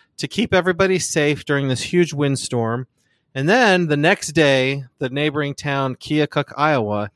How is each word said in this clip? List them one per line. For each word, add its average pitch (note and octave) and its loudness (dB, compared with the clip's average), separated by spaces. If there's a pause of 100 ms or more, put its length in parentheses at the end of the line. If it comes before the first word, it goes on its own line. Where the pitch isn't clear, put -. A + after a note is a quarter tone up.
(160)
to - -8
keep - -2
everybody F#3 2
safe D3 -2
during C#3 0
this B2+ -2 (100)
huge E3+ 2
windstorm. B2+ -2 (480)
And C#3 -2
then G3 4
the D3 0
next D#3 0
day, C#3 2 (140)
the C3 -4
neighboring C#3+ -2
town, C#3 -4
Keokuk, D3+ -2
Iowa, A2 0